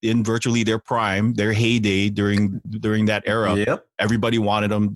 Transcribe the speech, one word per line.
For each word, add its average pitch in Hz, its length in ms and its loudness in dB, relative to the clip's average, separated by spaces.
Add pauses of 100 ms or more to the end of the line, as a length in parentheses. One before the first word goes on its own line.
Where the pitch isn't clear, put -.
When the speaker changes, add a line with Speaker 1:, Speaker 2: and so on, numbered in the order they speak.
Speaker 1:
in 113 220 2
virtually 117 400 0
their 110 160 0
prime, 110 540 0
their 104 180 0
heyday 104 580 2
during, 101 580 0
during 107 360 -2
that 107 200 0
era. 104 300 0
Speaker 2:
Yep. 107 320 -2 (140)
Speaker 1:
Everybody 113 400 0
wanted 104 320 0
them. 104 240 -2